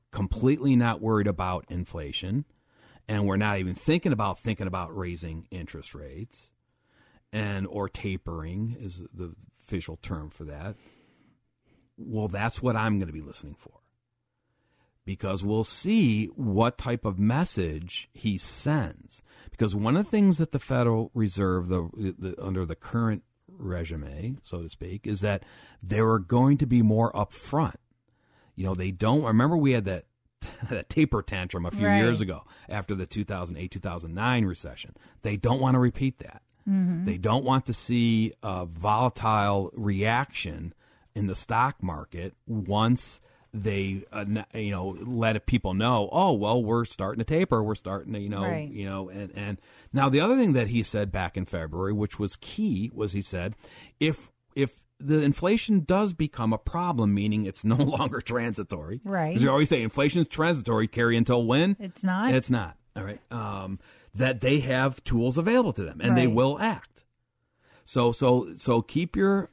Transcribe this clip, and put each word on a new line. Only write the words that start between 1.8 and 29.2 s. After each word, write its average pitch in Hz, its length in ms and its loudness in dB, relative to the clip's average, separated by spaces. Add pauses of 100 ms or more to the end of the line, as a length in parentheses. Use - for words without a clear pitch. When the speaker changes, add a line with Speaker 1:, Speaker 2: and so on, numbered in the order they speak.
Speaker 1:
and 104 180 0
we're 98 100 0
not 104 220 0
even 92 160 -4
thinking 160 380 0
about, 92 260 -2
thinking 107 300 -4
about 87 280 -6
raising 85 540 -8
interest 80 440 -14
rates 73 580 -16 (800)
and, 101 340 -4
or 98 220 -4
tapering 92 920 -6
is 90 240 -12 (100)
the 87 220 -12 (300)
official 82 320 -8
term 78 340 -10
for - 140 -16
that? 76 320 -12 (1200)
Well, 107 320 -6
that's 101 340 -4
what 123 140 0
I'm 107 240 0
gonna 85 120 -6
be 78 100 -10
listening 73 360 -16
for, - 220 -20 (1200)
because 95 380 -4
we'll 107 220 0
see 131 600 2
what 113 520 0
type 120 260 -4
of 98 140 -2
message 95 920 -2
he 101 260 -4
sends. - 840 -4 (280)
Because 104 240 -2
one 110 220 2
of 208 80 2
the - 60 -8
things 196 280 6
that 160 140 0
the 139 60 -2
Federal 117 560 0
Reserve, 95 540 0
the, 90 500 -2
the, 92 240 -8
under 92 220 -2
the 82 120 -6
current 113 460 -2 (260)
regime, 85 960 -8
so 87 200 -10
to 80 60 -12
speak, 92 380 -12
is 107 140 -4
that 101 240 0 (380)
there 104 260 2
are 113 100 4
going 123 400 4
to 151 80 0
be 120 160 6
more 110 300 4
upfront. 120 640 -2 (800)
You 95 100 -6
know, 95 100 0
they 92 160 -2
don't, 110 340 2